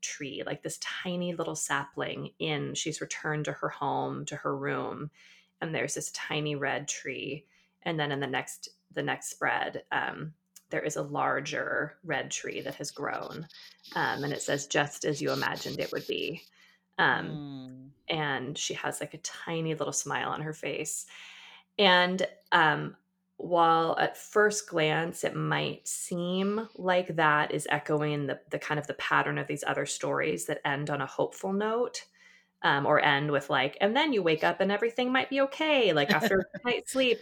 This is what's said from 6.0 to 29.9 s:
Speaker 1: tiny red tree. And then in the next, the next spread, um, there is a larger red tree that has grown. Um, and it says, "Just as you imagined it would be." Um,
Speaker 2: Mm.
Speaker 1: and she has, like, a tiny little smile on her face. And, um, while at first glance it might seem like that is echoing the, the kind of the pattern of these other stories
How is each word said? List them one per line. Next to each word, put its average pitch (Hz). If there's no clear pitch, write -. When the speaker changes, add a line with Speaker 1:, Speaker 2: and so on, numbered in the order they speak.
Speaker 1:
tiny 151
red 135
tree. 139
And 165
then 147
in 139
the 139
next, -
the 143
next 139
spread, -
um, -
there 165
is 156
a 156
larger 143
red 135
tree -
that -
has 147
grown. -
Um, 139
and 147
it -
says, 143
"Just 147
as 147
you 139
imagined -
it -
would -
be." 85
Um, 123
Speaker 2:
Mm. 135
Speaker 1:
and 143
she -
has, -
like, -
a 151
tiny 160
little 147
smile 135
on -
her 156
face. -
And, 180
um, 151
while 165
at -
first 208
glance 165
it 147
might 151
seem 185
like 180
that 151
is 151
echoing 147
the, 135
the -
kind 151
of 147
the 139
pattern 147
of 147
these 147
other 143
stories 143